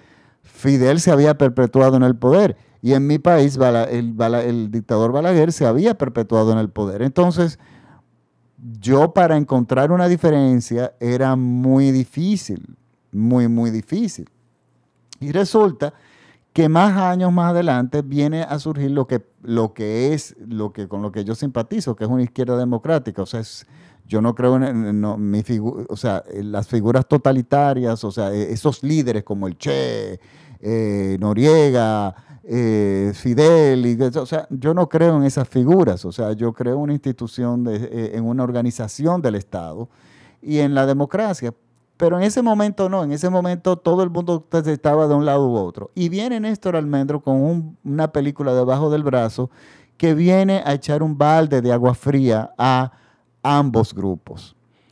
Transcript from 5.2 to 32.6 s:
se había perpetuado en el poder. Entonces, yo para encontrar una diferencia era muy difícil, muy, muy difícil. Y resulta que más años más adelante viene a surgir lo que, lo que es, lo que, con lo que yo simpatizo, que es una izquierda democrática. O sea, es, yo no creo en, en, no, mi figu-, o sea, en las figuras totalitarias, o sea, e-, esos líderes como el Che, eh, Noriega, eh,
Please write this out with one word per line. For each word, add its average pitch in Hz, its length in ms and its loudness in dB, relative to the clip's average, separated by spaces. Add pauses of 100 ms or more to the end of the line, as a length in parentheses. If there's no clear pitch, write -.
se 139 140 0
había 165 320 2
perpetuado 113 520 0
en 110 60 2
el 110 120 -2
poder. 101 340 -4
Entonces, 170 560 0 (1200)
yo 139 340 4
para 165 240 4
encontrar 131 540 0
una 180 160 2
diferencia 131 920 2
era 127 360 0
muy 131 560 2
difícil, 131 840 -4 (360)
muy, 117 360 2
muy 117 220 0
difícil. 156 580 -6 (920)
Y 143 120 -8
resulta 180 600 0 (600)
que 160 160 2
más 185 280 4
años 180 340 2
más 175 200 2
adelante 151 500 0
viene 143 400 -2
a 151 160 -6
surgir 143 320 -4
lo 139 160 0
que, 123 180 -4 (200)
lo 113 300 -2
que 113 400 -2
es, - 220 -8 (120)
lo 107 260 -6
que, 101 140 -10
con 101 160 -8
lo 104 80 -6
que 101 120 -6
yo 110 120 -6
simpatizo, 135 600 -6
que 113 100 -8
es 107 40 -4
una 127 140 0
izquierda 123 340 -4
democrática. 123 640 -4
O 92 60 -6
sea, 113 140 -8
es, - 260 -16 (400)
yo 107 140 0
no 117 120 0
creo 123 220 2
en, 131 80 2
en, 110 380 -2
no, 104 160 -4
mi 104 260 -2
figu-, 113 440 -6
o - 80 -10
sea, 101 360 -4
en 101 200 -10
las 101 160 -6
figuras 120 400 -2
totalitarias, 131 960 0
o 104 80 -6
sea, 101 220 -6
e-, 104 180 -4
esos 131 300 -4
líderes 135 420 -2
como 98 240 -6
el 87 100 -10
Che, 117 640 -6 (400)
eh, 101 600 -2
Noriega, 110 960 2 (280)
eh, 104 720 0